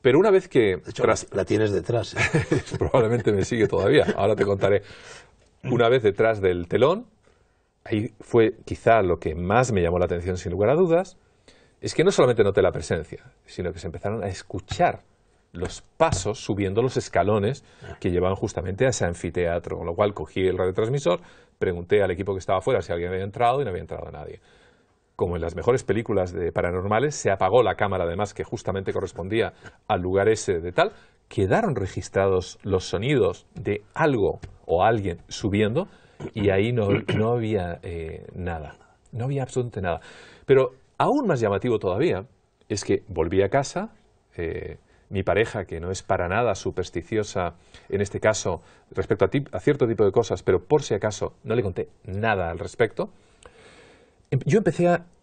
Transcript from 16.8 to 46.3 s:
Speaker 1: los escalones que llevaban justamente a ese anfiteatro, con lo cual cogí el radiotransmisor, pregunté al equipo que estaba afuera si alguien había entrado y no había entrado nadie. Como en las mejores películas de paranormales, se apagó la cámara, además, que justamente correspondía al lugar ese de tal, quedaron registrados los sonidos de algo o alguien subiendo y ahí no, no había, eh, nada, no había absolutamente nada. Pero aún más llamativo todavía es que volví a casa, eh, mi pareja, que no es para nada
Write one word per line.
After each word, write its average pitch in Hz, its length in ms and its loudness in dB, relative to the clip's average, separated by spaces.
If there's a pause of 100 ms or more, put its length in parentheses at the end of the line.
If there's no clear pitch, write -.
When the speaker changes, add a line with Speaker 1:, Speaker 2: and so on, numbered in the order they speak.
Speaker 1:
los 127 160 0
escalones 104 640 0 (360)
que 92 120 -2
llevaban 90 240 2
justamente 98 500 -4
a 135 40 4
ese 117 160 -2
anfiteatro, 87 720 -4
con 85 100 -8
lo 85 80 -4
cual 104 180 0
cogí - 340 -4
el 92 100 0
radiotransmisor, 110 640 -2 (360)
pregunté 92 460 0
al 95 80 0
equipo 95 220 -4
que 95 60 -4
estaba 95 200 -2
afuera 117 220 0
si - 100 -8
alguien 87 200 -4
había 92 120 -4
entrado 120 380 0
y - 20 -2
no 110 60 -4
había 90 120 -6
entrado 82 300 -12
nadie. 76 300 -14 (760)
Como 87 220 0
en 82 40 -4
las 82 140 -4
mejores 120 300 2
películas 98 480 -2
de 87 180 -4
paranormales, 98 640 -2
se - 160 0
apagó 95 320 4
la 95 120 2
cámara, 95 280 0
además, 87 300 -2
que - 100 -8
justamente 98 480 -6
correspondía 95 600 -4 (340)
al 101 140 0
lugar 95 260 2
ese 104 320 2
de 90 140 -8
tal, 190 180 2 (380)
quedaron 139 460 0
registrados 95 880 -2
los 98 200 0
sonidos 101 720 0
de 101 260 -4 (120)
algo 123 460 0 (260)
o 87 180 2
alguien 98 360 0 (100)
subiendo 107 580 0 (460)
y 101 160 2
ahí 101 240 2
no, 107 160 0 (280)
no 110 140 0
había, 107 500 -2
eh, 82 440 -10 (100)
nada, 82 400 -8 (380)
no 113 100 -6
había 135 200 -2
absolutamente 120 380 -6
nada. 87 200 -4 (440)
Pero 131 280 6 (240)
aún 240 300 2
más 151 120 2
llamativo 107 400 2
todavía 101 460 0 (420)
es 107 160 -4
que 98 240 0
volví 85 340 0
a 98 60 4
casa, 139 460 -2 (420)
eh, 82 440 -8 (300)
mi 95 140 -4
pareja, 98 420 0
que 85 140 -10
no 87 120 -6
es 95 120 -6
para 90 240 0
nada 107 280 0